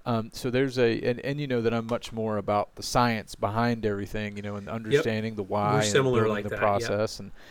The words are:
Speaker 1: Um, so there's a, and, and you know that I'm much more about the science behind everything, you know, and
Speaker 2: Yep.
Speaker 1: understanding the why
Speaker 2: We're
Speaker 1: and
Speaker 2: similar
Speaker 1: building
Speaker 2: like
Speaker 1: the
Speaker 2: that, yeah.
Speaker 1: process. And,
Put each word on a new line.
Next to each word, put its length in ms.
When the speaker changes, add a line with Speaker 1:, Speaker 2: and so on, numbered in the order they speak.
Speaker 1:
Um, 280
so 160
there's 300
a, 240
and, 160
and 220
you 40
know 160
that 120
I'm 120
much 280
more 240
about 380
the 60
science 540
behind 500
everything, 520
you 40
know, 140
and 100
Speaker 2:
Yep. 80
Speaker 1:
understanding 640
the 80
why 300
Speaker 2:
We're 60
Speaker 1:
and 80
Speaker 2:
similar 340
Speaker 1:
building 140
Speaker 2:
like 100
Speaker 1:
the 60
Speaker 2:
that, 40
yeah. 60
Speaker 1:
process. 580
And, 120